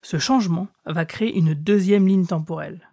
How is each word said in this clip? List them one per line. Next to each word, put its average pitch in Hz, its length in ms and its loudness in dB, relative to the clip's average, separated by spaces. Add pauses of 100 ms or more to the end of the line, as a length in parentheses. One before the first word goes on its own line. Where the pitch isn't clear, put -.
Ce - 160 -6
changement 196 500 0 (180)
va 165 180 -4
créer 220 320 -4
une 160 180 2
deuxième 196 520 2
ligne 190 200 4
temporelle. 160 680 -6